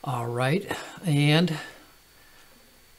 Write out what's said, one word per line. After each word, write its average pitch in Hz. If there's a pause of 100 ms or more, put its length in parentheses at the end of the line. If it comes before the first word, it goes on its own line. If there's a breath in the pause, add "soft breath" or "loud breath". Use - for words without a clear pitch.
All 120
right, 131 (360 loud breath)
and 151 (1400 loud breath)